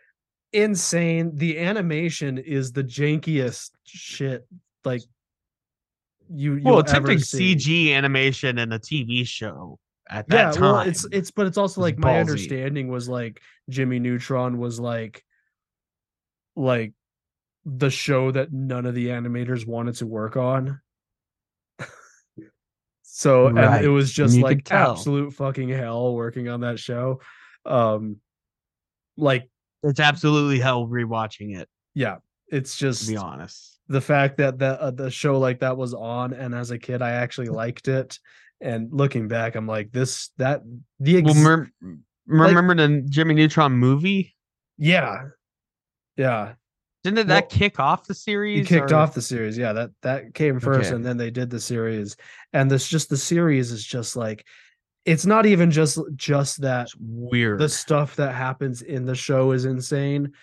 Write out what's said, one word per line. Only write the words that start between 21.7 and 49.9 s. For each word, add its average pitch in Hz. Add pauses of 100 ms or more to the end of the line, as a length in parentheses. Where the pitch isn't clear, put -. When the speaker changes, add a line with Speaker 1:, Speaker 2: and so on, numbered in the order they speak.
Speaker 1:
<laughs> - (1300)
So, 131
and 120
Speaker 2:
Right. -
Speaker 1:
it 147
was 139
Speaker 2:
And -
Speaker 1:
just, 123
Speaker 2:
you 123
Speaker 1:
like, 131
Speaker 2:
could 131
tell. 180
Speaker 1:
absolute 143
fucking 135
hell 123
working 120
on 120
that 120
show. 127 (460)
Um, 107 (1000)
like 135 (340)
Speaker 2:
It's 147
absolutely 147
hell 123
rewatching 110
it, 82 (260)
Speaker 1:
Yeah, 110 (320)
it's 139
Speaker 2:
to 143
Speaker 1:
just 110
Speaker 2:
be 110
honest. 85 (100)
Speaker 1:
the 135
fact 139
that, 135
that, 135
uh, 143
the 135
show 139
like 127
that 131
was 127
on, 120
and 123
as 120
a 120
kid, 123
I 120
actually 120
liked 113
it. 131 (440)
And 113
looking 135
back, 117
I'm 110
like, 110
"This, 127
that, 139 (380)
the 165
Speaker 2:
Well, 151
Speaker 1:
ex-" 151
Speaker 2:
mer-, 160 (120)
Speaker 1:
like 143
Speaker 2:
remember 180
the 147
Jimmy 156
Neutron 151
movie? 143 (440)
Speaker 1:
Yeah. 147 (920)
Yeah. 117 (480)
Speaker 2:
Didn't 202
Speaker 1:
Well, 202
Speaker 2:
that 196
kick -
off 151
the 208
Speaker 1:
it -
Speaker 2:
series, 208
Speaker 1:
kicked 156
Speaker 2:
or -
Speaker 1:
off 156
the 123
series, 113
yeah, 120
that, 110 (120)